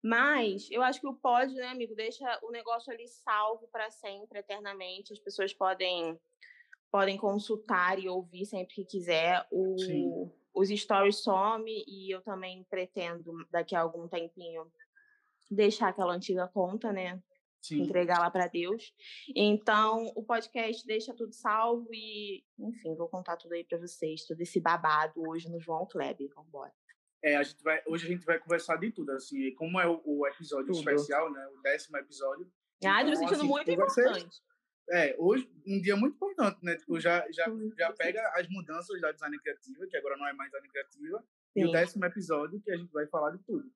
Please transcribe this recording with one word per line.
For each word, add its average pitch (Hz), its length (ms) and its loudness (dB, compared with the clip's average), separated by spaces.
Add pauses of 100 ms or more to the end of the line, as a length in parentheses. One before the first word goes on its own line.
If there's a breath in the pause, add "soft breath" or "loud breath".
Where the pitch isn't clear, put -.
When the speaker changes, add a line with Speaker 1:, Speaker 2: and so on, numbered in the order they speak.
Speaker 1:
Mas 233 680 4
eu 240 120 2
acho 269 180 2
que 302 80 -6
o 254 60 -4
pod, 254 380 4
né, 254 160 -6
amigo, 240 280 -6
deixa 226 280 -6 (200)
o 226 80 -8
negócio 233 400 -6
ali 233 160 -12
salvo 226 640 -2
pra 220 180 -4
sempre, 208 480 -12
eternamente. 202 760 -10
As 208 60 -16
pessoas 196 340 -4
podem, 180 680 0 (720 loud breath)
podem 196 280 4
consultar 202 800 2
e 190 100 -4
ouvir 180 380 -4
sempre 190 300 -8
que 196 80 -8
quiser. 175 680 2
O, 190 300 2
Speaker 2:
Sim. 175 520 -2 (220)
Speaker 1:
os 190 140 4
stories 202 480 4
some 220 540 2 (160)
e 190 280 -8
eu 185 80 -10
também 185 480 -10
pretendo, 170 640 -4 (180)
daqui 170 240 0
a 175 60 4
algum 165 280 -2
tempinho, 165 600 -8 (800 soft breath)
deixar 202 380 6
aquela 180 260 0
antiga 185 320 0
conta, 202 460 -2
né? 185 280 -6 (400)
Speaker 2:
Sim. 147 220 -2
Speaker 1:
Entregar 175 380 4
lá 175 100 4
pra 180 160 2
Deus. 175 480 -4 (400 loud breath)
Então, 214 800 4
o 226 80 -6
podcast 226 640 -4
deixa 220 260 -4
tudo 233 220 -8
salvo 226 580 0
e, 208 520 -10 (120)
enfim, 208 380 -8
vou 165 140 -6
contar 180 280 -8
tudo 170 160 -12
aí 170 120 -6
pra 170 140 -6
vocês, 165 460 -8
todo 165 160 -8
esse 175 200 0
babado 160 680 2
hoje 165 220 -6
no 170 100 -8
João 165 240 -4
Kleber. 143 520 -6
Vambora. 147 360 -16 (480)
Speaker 2:
É, 147 140 4
a 147 80 4
gente - 220 -6
vai, 156 240 2
hoje 165 180 -2
a 170 40 -4
gente 180 140 -4
vai 165 140 2
conversar 165 380 0
de 208 160 -2
tudo, 147 180 -6
assim, 135 460 -4
como 170 240 -2
é 175 80 6
o, 165 160 2
o 147 240 0
episódio 143 400 -4
Speaker 1:
Tudo. 180 100 0
Speaker 2:
especial, 147 540 2
né? 135 160 -10
O 135 140 -20
décimo 147 340 -2
episódio. 139 520 -6 (360)
Speaker 1:
Ah, 196 160 6
tô 269 60 4
me 302 40 4
Speaker 2:
Então, - 60 2
Speaker 1:
sentindo 330 240 2
Speaker 2:
assim, 294 80 2
Speaker 1:
muito 277 180 2
Speaker 2:
tipo, 170 120 2
vai 185 120 6
ser 240 180 4
Speaker 1:
importante. 175 280 -2 (540)
Speaker 2:
É, 160 280 4
hoje, 220 320 4 (160)
um 196 140 0
dia 202 160 2
muito 262 180 2
importante, 349 500 -2
né? 170 120 0
Tipo, - 240 -4
já, 170 320 4
já, 165 160 0
Speaker 1:
Muito 220 280 -6
Speaker 2:
já 170 120 2
Speaker 1:
importante. - 80 -4 (180)
Speaker 2:
pega 214 220 -2
as 175 120 -2
mudanças 175 520 -8
da 156 100 0
Design 151 300 -8
Criativa, 147 500 -8
que 170 60 -6
agora 139 200 -4
não 143 120 -6
é 143 40 -6
mais 139 200 -10
Design 139 160 -12
Criativa, 151 560 -10 (320)
e 196 80 4
o - 20 4
Speaker 1:
Sim. 165 60 2
Speaker 2:
décimo 175 320 2
episódio 165 580 -2
que 208 80 -6
a 180 60 -2
gente 170 160 -10
vai 151 160 -4
falar 151 240 0
de 185 100 -14
tudo. 147 320 -6